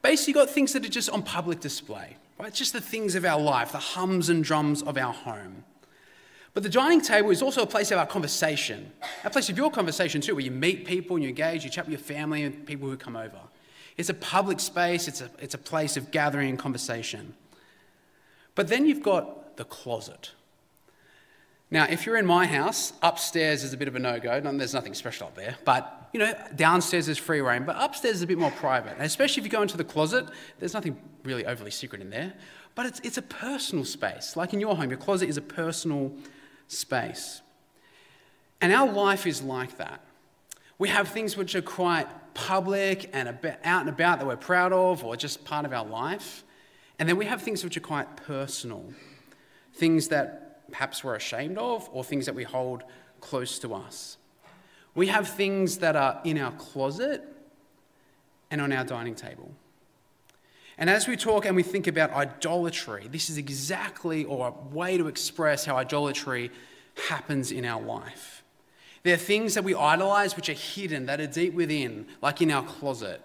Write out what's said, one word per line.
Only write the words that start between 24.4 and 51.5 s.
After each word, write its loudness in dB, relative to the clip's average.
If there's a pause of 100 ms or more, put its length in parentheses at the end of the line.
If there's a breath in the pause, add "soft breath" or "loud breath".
No, -4
there's -2
nothing -4
special -8
up -14
there, -8
but, 2
you -2
know, 4 (240)
downstairs 6
is 0
free 0
reign, 2
but -4
upstairs 0
is -2
a -2
bit 2
more 4
private. 0
And -6
especially 2
if -6
you -6
go 2
into 0
the -2
closet, 2 (340 loud breath)
there's -6
nothing -4 (260)
really -4
overly -4
secret -10
in -12
there, -6 (420 loud breath)
but -4
it's, -8
it's -4
a -6
personal -4
space. -6
Like -2
in 0
your 2
home, 0
your -4
closet 0
is -2
a -6
personal -2 (560 loud breath)
space. -6 (1160 soft breath)
And 6
our 8
life 2
is -2
like -6
that. -10 (800 soft breath)
We 0
have 4
things -4
which -4
are 0
quite 0 (280)
public 0
and -2
ab-, -6
out 4
and -2
about 4
that -2
we're -2
proud 4
of 4
or -4
just -8
part -4
of -4
our -2
life. -6 (540 soft breath)
And 2
then 6
we 0
have -2
things -4
which -6
are -6
quite -6
personal, -8 (840 loud breath)
things 4
that -4
perhaps -4
we're -4
ashamed -6